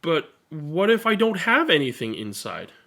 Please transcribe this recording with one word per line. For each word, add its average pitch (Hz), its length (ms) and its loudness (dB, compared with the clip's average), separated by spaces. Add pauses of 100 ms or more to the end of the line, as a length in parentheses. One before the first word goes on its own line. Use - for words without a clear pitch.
But 165 320 -2 (160)
what 156 400 -2
if 226 160 2
I 226 100 4
don't 214 240 2
have 262 300 2
anything 127 460 0
inside? 101 560 -10 (140)